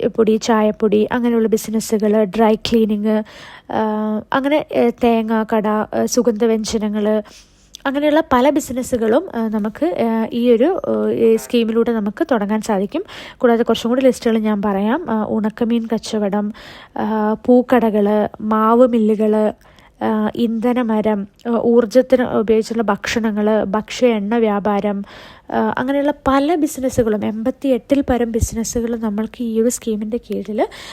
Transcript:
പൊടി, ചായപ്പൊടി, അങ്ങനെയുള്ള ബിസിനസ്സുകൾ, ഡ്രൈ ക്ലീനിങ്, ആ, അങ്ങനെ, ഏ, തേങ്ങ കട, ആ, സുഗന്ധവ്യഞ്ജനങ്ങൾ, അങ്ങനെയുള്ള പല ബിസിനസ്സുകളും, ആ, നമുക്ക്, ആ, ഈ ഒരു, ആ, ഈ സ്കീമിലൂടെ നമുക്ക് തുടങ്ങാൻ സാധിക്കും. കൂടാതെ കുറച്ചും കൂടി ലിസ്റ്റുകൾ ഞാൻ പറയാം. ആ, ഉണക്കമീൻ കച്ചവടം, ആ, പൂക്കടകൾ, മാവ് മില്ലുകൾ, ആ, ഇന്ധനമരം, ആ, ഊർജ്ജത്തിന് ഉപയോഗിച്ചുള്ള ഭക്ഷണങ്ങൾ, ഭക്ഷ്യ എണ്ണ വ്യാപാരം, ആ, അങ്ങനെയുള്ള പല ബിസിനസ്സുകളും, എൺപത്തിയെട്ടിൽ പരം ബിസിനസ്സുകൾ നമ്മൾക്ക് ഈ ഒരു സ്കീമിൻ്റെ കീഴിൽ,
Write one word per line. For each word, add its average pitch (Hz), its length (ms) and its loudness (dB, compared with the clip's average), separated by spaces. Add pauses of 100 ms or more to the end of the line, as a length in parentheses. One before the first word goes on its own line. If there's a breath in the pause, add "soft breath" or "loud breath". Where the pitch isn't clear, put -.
(160)
പൊടി, 220 220 2
ചായപ്പൊടി, 214 720 2
അങ്ങനെയുള്ള 233 360 0
ബിസിനസ്സുകൾ, 214 760 0
ഡ്രൈ 214 320 2
ക്ലീനിങ്, 214 680 0 (480 loud breath)
ആ, 220 100 -2 (520)
അങ്ങനെ, 277 380 0
ഏ, 240 180 2 (140)
തേങ്ങ 226 420 0 (100)
കട, 214 120 0
ആ, 214 380 -2
സുഗന്ധവ്യഞ്ജനങ്ങൾ, 214 1200 0 (640 loud breath)
അങ്ങനെയുള്ള 294 460 2
പല 262 180 4
ബിസിനസ്സുകളും, 254 880 -2
ആ, 226 120 -2
നമുക്ക്, 220 560 -2
ആ, 226 300 0
ഈ 240 180 2
ഒരു, 269 360 4
ആ, 214 240 0
ഈ 226 240 4
സ്കീമിലൂടെ 226 560 0
നമുക്ക് 220 400 -2
തുടങ്ങാൻ 214 300 0
സാധിക്കും. 208 420 -2 (340 loud breath)
കൂടാതെ 233 260 4
കുറച്ചും 233 260 0
കൂടി 254 120 4
ലിസ്റ്റുകൾ 240 360 2
ഞാൻ 214 240 0
പറയാം. 214 500 0
ആ, 220 180 -2
ഉണക്കമീൻ 220 640 -2
കച്ചവടം, 208 600 -2 (440 loud breath)
ആ, 214 360 0 (120)
പൂക്കടകൾ, 214 800 2 (140)
മാവ് 220 460 4
മില്ലുകൾ, 214 680 2 (480 soft breath)
ആ, 214 340 0
ഇന്ധനമരം, 220 920 0 (200)
ആ, 233 160 0
ഊർജ്ജത്തിന് 247 600 4
ഉപയോഗിച്ചുള്ള 220 600 0
ഭക്ഷണങ്ങൾ, 208 800 0
ഭക്ഷ്യ 214 440 -2
എണ്ണ 214 300 0
വ്യാപാരം, 202 680 0 (480 loud breath)
ആ, 220 260 0
അങ്ങനെയുള്ള 277 360 0 (140)
പല 277 280 2
ബിസിനസ്സുകളും, 254 720 -2
എൺപത്തിയെട്ടിൽ 254 840 -2
പരം 240 220 0
ബിസിനസ്സുകൾ 226 640 -4
നമ്മൾക്ക് 220 480 -4
ഈ 226 180 -2
ഒരു 233 80 2
സ്കീമിൻ്റെ 220 480 -6
കീഴിൽ, 214 500 -4 (260 loud breath)